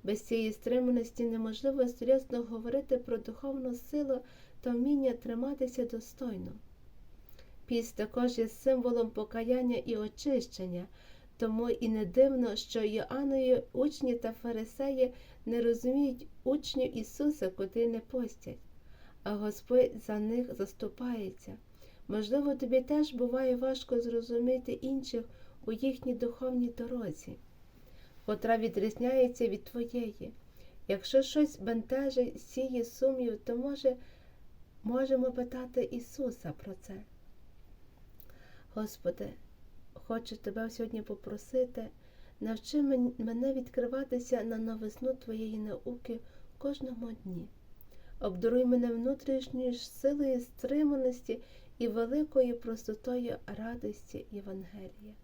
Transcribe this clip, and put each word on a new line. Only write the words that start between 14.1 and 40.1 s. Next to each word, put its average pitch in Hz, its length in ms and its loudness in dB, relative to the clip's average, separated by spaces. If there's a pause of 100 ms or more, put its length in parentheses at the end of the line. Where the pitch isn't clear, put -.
та 226 180 -2
фарисеї 254 800 0 (340)
не 233 160 2
розуміють 247 640 2 (180)
учнів 262 540 0
Ісуса, 285 520 0
котрі 196 360 0
не 226 120 0
постять, 240 600 -6 (640)
а 202 120 -2
Господь 214 560 4 (160)
за 214 120 -2
них 233 360 0
заступається. 208 1000 -6 (520)
Можливо, 247 460 2
тобі 262 260 4
теж 294 340 2
буває 247 420 4
важко 262 440 2
зрозуміти 240 720 2
інших 254 520 -2 (420)
у 220 60 -2
їхній 254 420 0
духовній 247 540 0 (100)
дорозі, 233 580 -6 (880)
котра 226 300 4
відрізняється 233 920 4
від 202 160 -2
твоєї. 233 680 -6 (560)
Якщо 202 340 6
щось 294 360 4
бентежить, 247 840 0
сіє 254 440 -2
сумнів, 254 600 2
то, 233 120 -2
може, 269 400 2 (880)
можемо 254 480 2
питати 247 500 -2
Ісуса 240 720 -6 (120)
про 196 160 -10
це. 196 140 -14 (1800)
Господи, 208 560 -4 (640)
хочу 226 420 -6